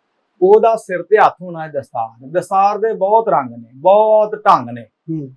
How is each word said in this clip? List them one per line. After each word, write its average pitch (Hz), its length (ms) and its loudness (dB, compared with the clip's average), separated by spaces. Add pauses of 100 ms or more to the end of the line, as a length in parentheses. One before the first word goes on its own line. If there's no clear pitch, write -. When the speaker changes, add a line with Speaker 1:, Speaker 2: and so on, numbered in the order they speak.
(420)
Speaker 1:
ਉਹਦਾ 220 340 4
ਸਿਰ 180 260 -8
ਤੇ 202 140 0
ਹੱਥ 175 260 4
ਹੋਣਾ 165 240 -12
ਹੈ 147 60 -16
ਦਸਤਾਰ। 123 560 -10
ਦਸਤਾਰ 196 500 -2
ਦੇ 220 140 -4
ਬਹੁਤ 208 360 0
ਰੰਗ 143 220 -2
ਨੇ, 117 240 -20
ਬਹੁਤ 214 640 2
ਢੰਗ 175 340 0
ਨੇ। 117 120 -14
Speaker 2:
ਹੂੰ। 151 540 -12